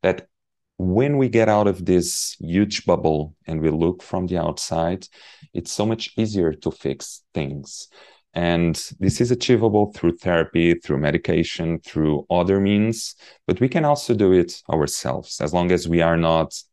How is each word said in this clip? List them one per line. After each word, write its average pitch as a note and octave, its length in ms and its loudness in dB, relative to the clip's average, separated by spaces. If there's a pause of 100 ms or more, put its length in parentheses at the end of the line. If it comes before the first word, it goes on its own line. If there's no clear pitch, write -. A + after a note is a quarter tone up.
that F#2 240 0 (500)
when A2+ 400 0
we C3 120 2
get A2+ 180 4
out G#2 200 2
of F#2 180 -2
this F2+ 540 0
huge F#2+ 460 -2
bubble D#2 500 0 (100)
and D#2+ 160 -6
we D#2 80 2
look D#2+ 320 0
from F#2 260 -6
the F2+ 100 -2
outside, E2 720 -4 (460)
it's - 180 -8
so G#2+ 140 -2
much A2+ 320 -4
easier G2+ 340 0
to D#2 200 -6
fix - 500 -10 (120)
things. C#2+ 540 -8 (460)
And E2+ 420 0 (240)
this F#2+ 220 0
is A#2+ 80 0
achievable A2 640 2
through E2+ 240 0
therapy, E2+ 560 2
through D2+ 240 -2
medication, E2 840 -2
through D2+ 500 -2
other F2+ 300 2
means, G#2 560 0 (300)
but - 160 -2
we B2+ 80 2
can D#3 160 0
also D3 300 0
do G2 180 4
it F2+ 360 2
ourselves, - 720 -4
as D2+ 140 -4
long F2 180 2
as F2 160 0
we E2 140 2
are E2 160 4
not E2 360 2 (200)